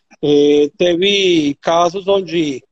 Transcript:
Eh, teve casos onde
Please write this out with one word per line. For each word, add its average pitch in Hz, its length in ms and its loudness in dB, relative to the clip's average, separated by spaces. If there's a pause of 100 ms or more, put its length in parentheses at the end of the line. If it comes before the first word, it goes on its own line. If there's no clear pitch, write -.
(200)
Eh, 147 560 2
teve 175 840 0
casos 175 480 -2
onde 165 640 -4